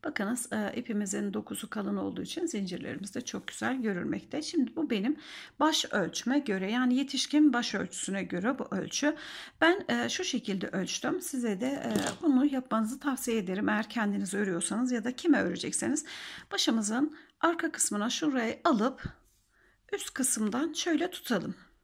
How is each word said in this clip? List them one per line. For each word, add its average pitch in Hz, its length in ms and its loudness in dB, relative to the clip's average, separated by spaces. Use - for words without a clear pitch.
Bakınız, 240 500 -4
e, 214 220 -2
ipimizin 208 580 -4
dokusu 214 360 -6
kalın 202 280 -4
olduğu 190 240 -4
için 339 240 -4
zincirlerimiz 196 720 -6
de 240 60 -4
çok 196 260 -8
güzel 247 340 -2
görünmekte. 202 600 -2
Şimdi 302 340 0
bu 320 140 -2
benim 233 280 2
baş 311 320 4
ölçüme 208 480 2
göre, 196 320 0
yani 247 240 4
yetişkin 277 580 6
baş 240 220 0
ölçüsüne 190 480 -2
göre 190 360 0
bu - 120 -4
ölçü. 196 440 0
Ben, 359 280 4
e, 240 200 0
şu 359 140 -4
şekilde 202 440 -2
ölçtüm. - 540 -2
Size 226 400 -2
de, 254 60 0
e, 269 240 -2
bunu 277 240 6
yapmanızı 254 540 0
tavsiye 254 380 -2
ederim. 185 320 0
Eğer 214 200 0
kendiniz 202 440 0
örüyorsanız 202 580 0
ya 233 120 0
da 254 120 -2
kime 269 260 6
örecekseniz 185 640 0
başımızın 240 680 2
arka 330 320 2
kısmına 208 380 0
şurayı 262 540 0
alıp 262 400 4
üst - 200 -6
kısımdan 247 600 0
şöyle 339 380 0
tutalım. 185 440 -2